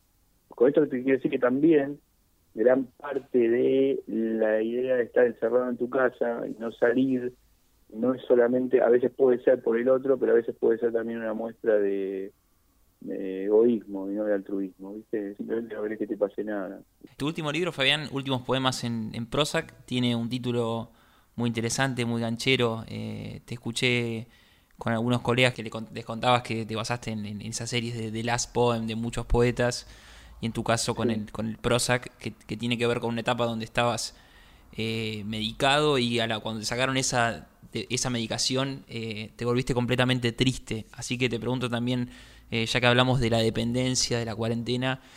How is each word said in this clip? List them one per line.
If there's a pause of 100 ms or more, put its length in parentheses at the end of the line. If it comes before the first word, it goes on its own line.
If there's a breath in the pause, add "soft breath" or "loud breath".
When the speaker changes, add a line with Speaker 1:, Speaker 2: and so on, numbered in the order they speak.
(500)
Speaker 1:
Con
esto
te
quiero
decir
que
también (540)
gran
parte
de
la
idea
de
estar
encerrado
en
tu
casa
y
no
salir, (580)
no
es
solamente,
a
veces
puede
ser
por
el
otro,
pero
a
veces
puede
ser
también
una
muestra
de, (680)
de
egoísmo
y
no
de
altruismo,
¿viste?
Simplemente
no
querés
que
te
pase
nada. (380 soft breath)
Speaker 2:
Tu
último
libro,
Fabián, (100)
Últimos
Poemas
en,
en
Prozac,
tiene
un
título (460 soft breath)
muy
interesante,
muy
ganchero.
Eh,
te
escuché (500 soft breath)
con
algunos
colegas
que
le
con-,
les
contabas
que
te
basaste
en,
en
esas
series
de
The
Last
Poem
de
muchos
poetas, (540 loud breath)
y
en
tu
caso
con
Speaker 1:
Sí.
Speaker 2:
el,
con
el
Prozac,
que, (140)
que
tiene
que
ver
con
una
etapa
donde
estabas, (580 soft breath)
eh,
medicado
y
a
la,
cuando
te
sacaron
esa, (240)
de-,
esa
medicación,
eh,
te
volviste
completamente
triste.
Así
que
te
pregunto
también, (420 loud breath)
eh,
ya
que
hablamos
de
la
dependencia,
de
la
cuarentena, (180 loud breath)